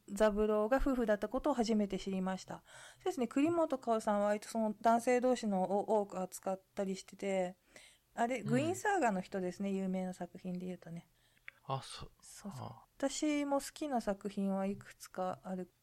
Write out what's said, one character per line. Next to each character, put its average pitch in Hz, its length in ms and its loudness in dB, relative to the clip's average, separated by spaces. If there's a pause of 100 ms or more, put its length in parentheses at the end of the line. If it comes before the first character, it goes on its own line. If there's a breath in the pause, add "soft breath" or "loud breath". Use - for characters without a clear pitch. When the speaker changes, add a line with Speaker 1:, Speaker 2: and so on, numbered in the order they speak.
(160)
Speaker 1:
三 214 180 6
郎 214 360 4
が 269 80 4
夫 269 160 4
婦 247 120 2
だ 208 80 4
っ 208 40 2
た 214 100 -2
こ 254 140 -2
と 311 80 2
を 277 40 2
初 226 200 2
め 208 120 4
て 196 120 -4
知 196 120 -6
り 190 120 -2
ま 185 160 -2
し - 80 -14
た。 175 80 -10
そ - 480 -20
う - 20 -20
で 370 80 0
す 285 80 -6
ね、 240 60 2
栗 277 240 2
本 320 260 2
薫 226 240 0
さ 220 140 0
ん 208 60 2
は 202 80 2
割 208 120 2
と - 80 -14
そ - 100 -4
の 214 220 0
男 233 220 6
性 247 180 4
同 247 160 4
士 233 100 -6
の 196 180 2
を 202 360 2
多 202 60 0
く 185 120 -8
扱 185 360 -4
っ 190 60 -8 (140)
た - 80 -4
り 190 140 -2
し - 80 -14
て - 100 -20
て、 190 420 0 (580 loud breath)
あ 226 120 0
れ、 254 120 -2
Speaker 2:
う 202 60 -8
ん。 - 20 -6
Speaker 1:
グ 233 120 2
イ 269 40 2
ー 320 80 0
ン 370 40 -2
サ 403 220 0
ー 359 40 2
ガ 240 120 4
の 185 80 0
人 185 220 -6
で 180 100 -2
す - 100 -8
ね、 196 60 -2
有 190 200 -2
名 185 180 -2
な 185 80 -6
作 180 240 -12
品 185 160 -6
で 180 100 -6
言 180 120 -6
う - 20 -20
と - 120 -18
ね。 165 160 -12 (600 loud breath)
Speaker 2:
あ、 135 160 -4
そ-、 - 240 -12 (160)
Speaker 1:
そ - 260 -16
う 196 80 -10
そ 117 80 -10
う。 - 40 -10
Speaker 2:
あ。 117 160 -16 (120)
Speaker 1:
私 294 480 0
も 277 160 2
好 - 120 -10
き 311 160 -6
な 254 120 0
作 208 280 -4
品 196 260 0
は 190 120 0
い 202 100 -2
く - 180 -18
つ - 140 -18
か 185 340 -4
あ 190 120 -6
る。 180 160 -8 (120)